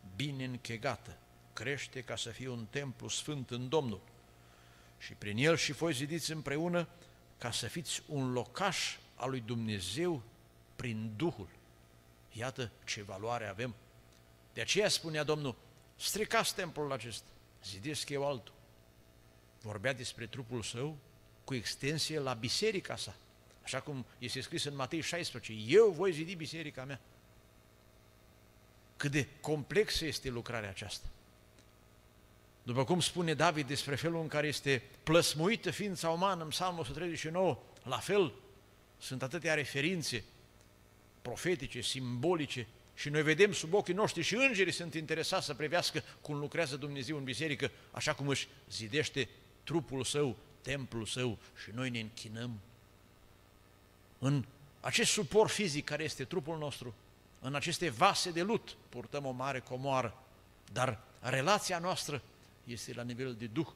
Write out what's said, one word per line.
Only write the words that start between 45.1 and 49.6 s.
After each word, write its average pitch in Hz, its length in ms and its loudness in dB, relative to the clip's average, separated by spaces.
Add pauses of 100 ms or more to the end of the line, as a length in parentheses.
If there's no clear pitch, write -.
să 147 80 -4
privească 151 500 0 (180)
cum 147 160 -4
lucrează 147 380 0
Dumnezeu 139 420 -4
în 139 60 -4
biserică, 131 480 0 (200)
așa 151 220 0
cum 143 140 -2
își 139 200 0 (220)
zidește 117 600 0 (340)